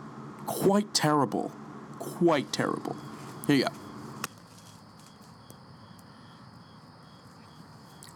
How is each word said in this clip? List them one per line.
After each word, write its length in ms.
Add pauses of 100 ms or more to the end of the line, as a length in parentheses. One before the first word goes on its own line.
(480)
quite 460
terrible. 600 (460)
Quite 540
terrible. 440 (500)
Here 100
you 80
go. 60 (4000)